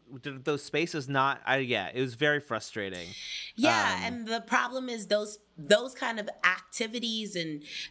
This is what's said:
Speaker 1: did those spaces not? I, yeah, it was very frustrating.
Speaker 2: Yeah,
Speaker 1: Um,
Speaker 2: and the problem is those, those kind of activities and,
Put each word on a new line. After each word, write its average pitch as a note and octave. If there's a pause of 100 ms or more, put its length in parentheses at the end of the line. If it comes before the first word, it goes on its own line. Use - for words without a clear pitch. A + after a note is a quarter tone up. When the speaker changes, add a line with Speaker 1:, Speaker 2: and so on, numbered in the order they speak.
(220)
Speaker 1:
did C3+
those D3
spaces D3+
not? C#3
I, C3
yeah, A#2
it B2
was B2
very D3
frustrating. G2 (460)
Speaker 2:
Yeah, A3+
Speaker 1:
Um, F3
Speaker 2:
and A#3
the A3+
problem B3
is A3
those, G#3 (180)
those G#3+
kind A#3
of G#3 (160)
activities A3
and, D#3 (300)